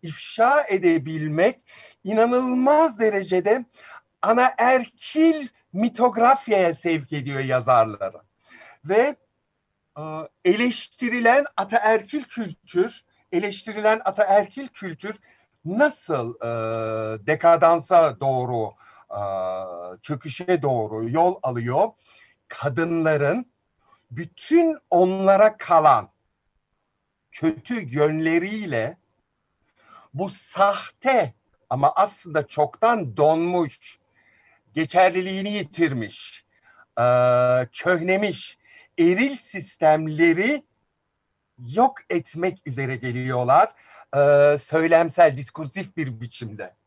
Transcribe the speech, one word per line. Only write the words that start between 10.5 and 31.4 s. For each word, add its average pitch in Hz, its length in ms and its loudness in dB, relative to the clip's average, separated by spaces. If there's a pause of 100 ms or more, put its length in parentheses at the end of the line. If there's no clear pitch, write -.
ataerkil 214 680 -2
kültür, - 800 -6 (280)
eleştirilen 208 720 -2
ataerkil 202 640 0
kültür 190 480 -12 (480)
nasıl, 160 680 -2
e, - 120 -10 (800)
dekadansa 165 960 4
doğru, 127 540 -4 (360)
e, 101 100 -10 (840)
çöküşe 156 600 -4
doğru 113 480 -4
yol 170 320 2
alıyor? 127 460 -2 (600)
Kadınların 160 1040 -2 (580)
bütün 302 680 0 (120)
onlara 190 680 4
kalan 151 520 4 (1200)
kötü 160 640 -6
yönleriyle 160 1000 -2 (1160)
bu 185 140 -6
sahte 202 1040 -2 (360)